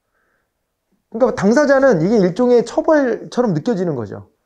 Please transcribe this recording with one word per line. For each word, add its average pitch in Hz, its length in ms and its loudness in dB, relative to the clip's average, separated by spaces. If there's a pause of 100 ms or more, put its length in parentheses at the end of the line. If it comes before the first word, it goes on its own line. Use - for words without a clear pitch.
(1120)
그러니까 226 260 0
당사자는 262 640 2
이게 202 160 0
일종의 226 480 2
처벌처럼 247 880 -2
느껴지는 175 420 -4
거죠. 107 340 -12 (180)